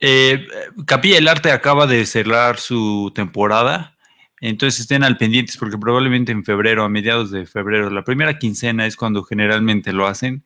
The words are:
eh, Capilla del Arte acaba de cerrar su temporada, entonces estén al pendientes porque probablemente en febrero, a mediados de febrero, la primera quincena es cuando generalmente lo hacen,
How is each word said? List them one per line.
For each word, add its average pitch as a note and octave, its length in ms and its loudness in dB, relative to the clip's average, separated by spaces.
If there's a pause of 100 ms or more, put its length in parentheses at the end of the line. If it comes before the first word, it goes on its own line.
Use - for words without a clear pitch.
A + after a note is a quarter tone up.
eh, C3+ 440 4 (400)
Capilla C#3 300 2
del D#3 140 4
Arte D#3+ 220 2
acaba C#3+ 360 2
de A#2 180 2
cerrar A#2 540 0
su G#2 560 -2
temporada, A2 840 -2 (440)
entonces A#2+ 400 -2
estén C#3 220 0
al C3 140 2
pendientes A#2+ 380 0
porque G#2+ 220 -6
probablemente B2 560 0
en G#2 100 -4
febrero, G#2+ 400 2
a G#2 60 0
mediados G#2 420 -2
de F#2+ 140 -8
febrero, G#2 440 -2
la G2 140 -6
primera D3+ 340 -2
quincena A2+ 480 -4
es A2 120 -6
cuando G#2 260 -2
generalmente G#2+ 680 0
lo G2 140 2
hacen, B2+ 380 -6